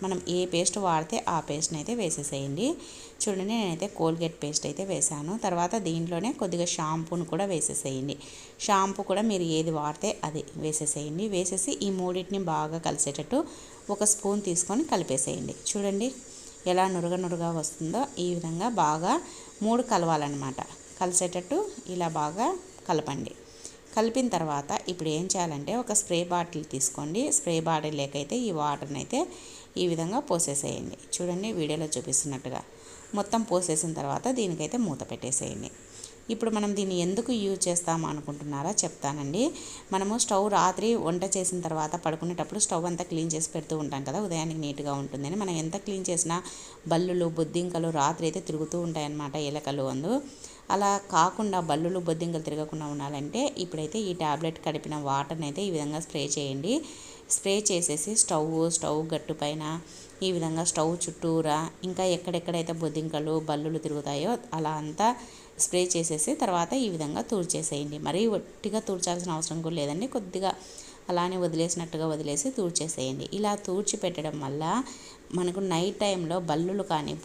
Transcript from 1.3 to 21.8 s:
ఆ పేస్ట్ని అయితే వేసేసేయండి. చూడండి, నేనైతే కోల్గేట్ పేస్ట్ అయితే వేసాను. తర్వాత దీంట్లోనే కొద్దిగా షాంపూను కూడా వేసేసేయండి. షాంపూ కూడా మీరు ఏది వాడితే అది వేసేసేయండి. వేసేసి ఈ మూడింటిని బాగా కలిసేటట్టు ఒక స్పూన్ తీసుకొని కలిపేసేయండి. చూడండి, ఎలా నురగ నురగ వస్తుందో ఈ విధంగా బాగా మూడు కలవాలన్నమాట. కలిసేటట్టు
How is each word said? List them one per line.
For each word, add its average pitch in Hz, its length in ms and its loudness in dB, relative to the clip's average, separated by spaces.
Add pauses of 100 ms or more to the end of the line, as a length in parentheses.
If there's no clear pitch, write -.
ఆ - 20 2 (120)
పేస్ట్ని 156 320 -2
అయితే 180 200 -4
వేసేసేయండి. 143 680 -2 (560)
చూడండి, 190 280 0
నేనైతే 196 360 0 (120)
కోల్గేట్ 165 440 2
పేస్ట్ 147 260 -2
అయితే 147 220 -4
వేసాను. 147 420 0 (120)
తర్వాత 175 280 2 (140)
దీంట్లోనే 170 420 0 (120)
కొద్దిగా 175 340 0
షాంపూను 165 560 0
కూడా 175 220 2
వేసేసేయండి. 143 600 0 (500)
షాంపూ 196 440 4
కూడా 196 120 4 (100)
మీరు 180 140 2 (140)
ఏది 160 200 2
వాడితే 151 300 0 (180)
అది 156 160 -2 (200)
వేసేసేయండి. 151 640 -2 (100)
వేసేసి 185 360 0 (160)
ఈ 196 120 2
మూడింటిని 180 420 -2 (120)
బాగా 156 340 0
కలిసేటట్టు 151 520 0 (560)
ఒక 202 80 0 (100)
స్పూన్ 202 360 2
తీసుకొని 196 440 2
కలిపేసేయండి. 151 640 0 (160)
చూడండి, 202 380 0 (640)
ఎలా 185 120 6 (120)
నురగ 170 280 2
నురగ 170 220 0 (160)
వస్తుందో 165 400 -2 (240)
ఈ - 100 2
విధంగా 175 320 -2 (160)
బాగా 160 300 4 (500)
మూడు 226 260 6
కలవాలన్నమాట. 147 680 2 (400)
కలిసేటట్టు 180 580 2 (360)